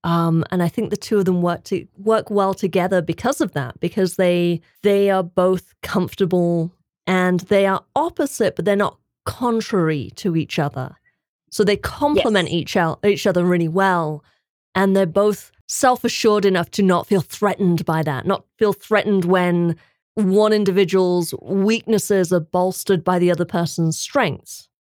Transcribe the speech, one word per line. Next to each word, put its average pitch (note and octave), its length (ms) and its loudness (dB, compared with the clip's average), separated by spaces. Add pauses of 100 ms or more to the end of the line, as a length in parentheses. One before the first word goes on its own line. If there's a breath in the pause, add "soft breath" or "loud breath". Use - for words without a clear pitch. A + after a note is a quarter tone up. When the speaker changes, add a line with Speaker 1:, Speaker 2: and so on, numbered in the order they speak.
Speaker 1:
Um, E3+ 480 0
and F#3 100 -2
I E3+ 60 0
think A3 240 -4
the G3+ 60 -4
two - 200 -2
of F#3+ 80 2
them F3+ 160 0
work F3 240 -2
to, - 220 -6 (100)
work G#3+ 320 0
well G3 240 0
together F3+ 480 0
because B3 400 -4
of A#3 120 -2
that, C3 260 -6
because F#3 380 -2
they, F3 440 2 (220 soft breath)
they G3+ 260 4
are F#3+ 140 0
both F#3 580 0
comfortable F3 920 -2 (360)
and F3+ 340 2
they G3 240 2
are F#3+ 180 0 (120)
opposite, D4 600 -2
but E3+ 100 -6
they're G3+ 100 2
not G3+ 220 -2 (280)
contrary F3 920 -2
to E3+ 200 -4
each - 240 -2
other. C#3+ 360 -6 (560)
So G#3+ 120 0
they G3 140 2
complement G3+ 720 0
Speaker 2:
Yes. E3+ 120 -4
Speaker 1:
each - 160 -8
el-, E3 280 0
each G#3 220 2
other F3 180 2
really F3 220 0
well. E3+ 560 -2 (500)
And F#3+ 220 2
they're G3 100 4
both G3+ 460 0 (160)
self-assured A3+ 800 0
enough F#3 260 2
to G#3 120 0
not F3+ 240 2
feel G3 140 2
threatened F3+ 640 -2
by D#3+ 180 -2
that, C3 220 -4
not - 200 -2 (120)
feel G#3 160 2
threatened G3+ 520 0
when F3 500 2 (400 soft breath)
one G#3+ 380 2
individual's F#3 880 2
weaknesses G3 880 0
are F3 80 2
bolstered F3+ 640 -2
by F3+ 160 0
the F3 120 2
other E3+ 140 -2
person's E3 520 -2
strengths. - 720 -6 (120)